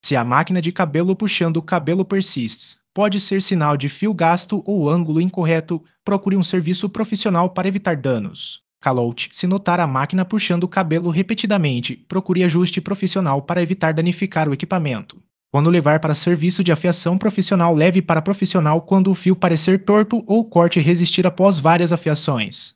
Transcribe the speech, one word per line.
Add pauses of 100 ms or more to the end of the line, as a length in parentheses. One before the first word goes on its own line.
Se
a
máquina
de
cabelo
puxando
o
cabelo
persiste, (160)
pode
ser
sinal
de
fio
gasto
ou
ângulo
incorreto, (200)
procure
um
serviço
profissional
para
evitar
danos. (200)
Calote.
Se
notar
a
máquina
puxando
o
cabelo
repetidamente, (120)
procure
ajuste
profissional
para
evitar
danificar
o
equipamento. (340)
Quando
levar
para
serviço
de
afiação
profissional,
leve
para
profissional
quando
o
fio
parecer
torto
ou
o
corte
resistir
após
várias
afiações.